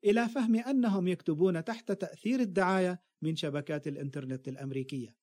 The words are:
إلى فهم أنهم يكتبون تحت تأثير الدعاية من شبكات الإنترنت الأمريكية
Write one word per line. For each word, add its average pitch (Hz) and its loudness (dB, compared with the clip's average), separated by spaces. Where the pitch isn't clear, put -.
إلى 226 4
فهم 226 2
أنهم 233 2
يكتبون 165 2
تحت 226 -4
تأثير 226 -2
الدعاية 185 2
من 160 -2
شبكات 147 -4
الإنترنت 139 -6
الأمريكية 135 -8